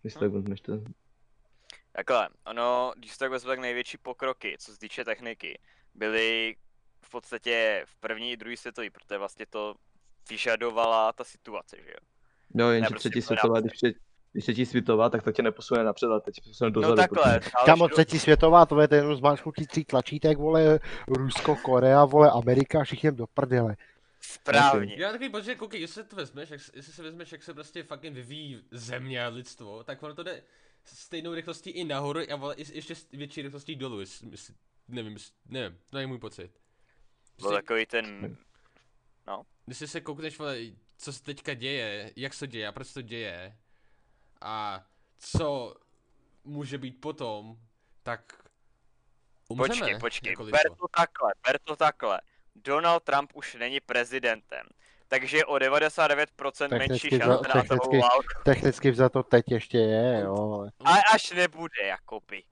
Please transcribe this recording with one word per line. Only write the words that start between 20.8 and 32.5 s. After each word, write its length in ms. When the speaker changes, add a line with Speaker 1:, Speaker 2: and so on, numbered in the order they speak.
Speaker 3:
Rusko, 480
Korea, 480
vole, 260
Amerika, 540
všichni 220
jdem 100
do 100
prdele. 500
Speaker 2:
Správně. 800
Speaker 4:
Já 140
takový 180
pocit, 140
že 100
koukej, 260
jestli 240
to 120
vezmeš, 340
jak 100
s-, 140
jestli 180
si 100
vezmeš, 300
jak 100
se 120
prostě 280
fucking 320
vyvíjí 560
země 540
a 40
lidstvo, 560
tak 180
ono 120
to 80
jde 200
stejnou 500
rychlostí 360
i 140
nahoru 360
a, 40
vole, 180